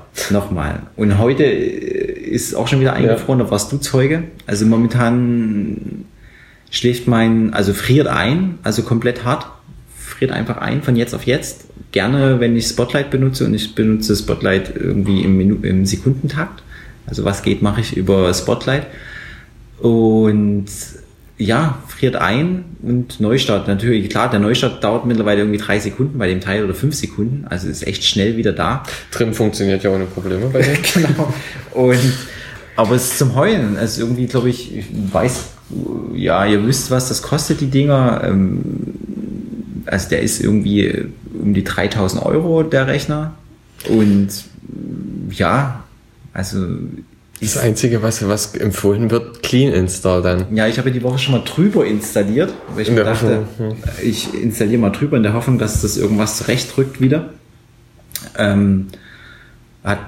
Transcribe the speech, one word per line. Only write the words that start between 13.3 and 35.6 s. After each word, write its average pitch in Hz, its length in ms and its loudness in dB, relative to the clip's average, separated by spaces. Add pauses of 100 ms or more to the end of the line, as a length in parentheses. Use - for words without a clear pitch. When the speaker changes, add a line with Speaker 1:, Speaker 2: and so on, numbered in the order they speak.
Speaker 1:
und 110 80 2
ich 107 220 -4
benutze 110 420 2
Spotlight - 580 0
irgendwie 95 480 0
im 95 140 4
Minu-, 101 260 2
im 95 220 2
Sekundentakt. 131 800 -2 (440)
Also - 200 -4
was 98 160 -2
geht, 101 180 0
mache 104 220 0
ich - 140 -6
über 95 360 4
Spotlight. 131 540 -2 (920)
Und 110 880 4 (720)
ja, 127 400 0 (100)
friert - 280 -2
ein 165 480 0 (180)
und 123 380 -2
Neustart. 107 480 2
Natürlich, 104 400 0
klar, 117 220 0
der 113 100 2
Neustart 117 420 2
dauert 113 240 0
mittlerweile 104 340 2
irgendwie 104 180 2
drei 101 220 -2
Sekunden 131 380 -2
bei 101 100 0
dem 92 120 0
Teil 101 240 -2
oder 92 100 -2
fünf - 200 -2
Sekunden. 123 540 -4
Also 90 200 -6
ist - 180 -8
echt - 180 -4
schnell 107 320 2
wieder 110 160 2
da. 92 320 -2 (260)
Speaker 2:
Trim 113 240 -2
funktioniert 101 480 0
ja 101 80 2
ohne 95 140 0
Probleme 92 420 -4
bei 131 160 2
dem. 143 200 2
Speaker 1:
<laughs> - 120 0
Genau. 147 400 2 (380)
Und, 127 260 4 (800)
aber 113 180 4
es 123 160 2
ist - 80 -4
zum 135 160 2
Heulen. 135 420 2
Also 110 260 -2
irgendwie, 120 240 0
glaub 123 200 0
ich, 120 320 -4
ich 101 80 -8 (260)
weiß, 113 320 0 (680)